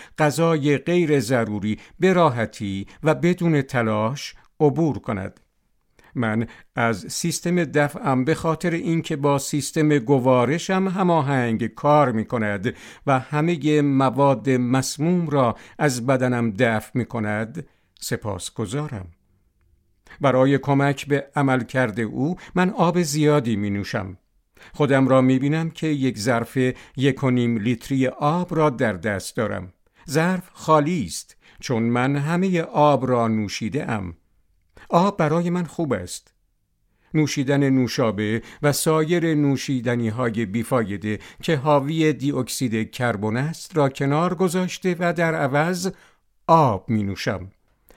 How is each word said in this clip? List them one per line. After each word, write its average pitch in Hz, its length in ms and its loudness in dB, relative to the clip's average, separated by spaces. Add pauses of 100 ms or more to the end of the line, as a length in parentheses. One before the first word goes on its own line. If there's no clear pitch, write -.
(180)
غذای 151 600 2
غیر 156 420 2
ضروری 107 580 -2 (220)
به 185 120 4
راحتی 113 760 0 (160)
و 151 120 4
بدون 165 480 2
تلاش 113 720 -2 (260)
عبور 147 380 2
کند. 101 420 -8 (760)
من 113 320 0 (280)
از 117 380 -2
سیستم 175 520 -2
دفعم 139 600 0
به 156 100 0
خاطر 160 360 -2
اینکه 165 460 -2
با 143 220 2
سیستم 151 600 0
گوارشم 131 920 2
هماهنگ 139 800 0
کار 147 460 2
می‌کند 107 640 -2 (320)
و 135 120 2
همهٔ 151 640 0
مواد 135 680 2
مسموم 131 800 0
را 135 280 0 (220)
از 123 280 -2
بدنم 123 440 2
دفع 110 440 0
می‌کند، 110 720 -6 (340)
سپاسگزارم. 110 1080 -8 (1120)
برای 135 380 4
کمک 139 480 0
به 139 200 -2 (100)
عملکرد 127 640 0
او 123 360 -2 (180)
من 185 160 2
آب 175 320 2
زیادی 147 540 2
می‌نوشم. 101 640 -4 (540)
خودم 135 360 2
را 131 120 6
می‌بینم 143 500 2
که - 160 -6
یک 131 320 -2
ظرف 117 400 -2 (380)
یک 131 280 0
و 131 60 2
نیم 120 260 2
لیتری 123 500 0
آب 165 500 -2
را 151 140 4
در 117 220 0
دست 95 440 -6
دارم. 101 360 -6 (380)
ظرف 175 420 0
خالی 156 520 2
است - 320 -12 (240)
چون 113 220 -2
من 123 340 0
همهٔ 170 460 0
آب 143 480 2
را 117 180 2
نوشیده 110 640 -4
ام. 95 240 -6 (720)
آب 196 280 2
برای 170 340 0
من 180 140 -2
خوب 156 280 -4
است. - 420 -8 (800)
نوشیدن 143 560 0
نوشابه 113 720 0 (200)
و 147 100 2
سایر 160 640 0
نوشیدنی‌های 120 1120 -2
بیفایده 107 720 -2 (240)
که 165 140 0
حاوی 151 560 2
دی 131 200 -4
اکسید 113 580 -4
کربن 110 460 -2
است 151 400 -6
را 143 120 4
کنار 147 460 -2
گذاشته 180 640 -2
و 175 140 0
در 165 220 0
عوض 160 560 0 (560)
آب 143 420 4
می‌نوشم. 98 640 -4 (460)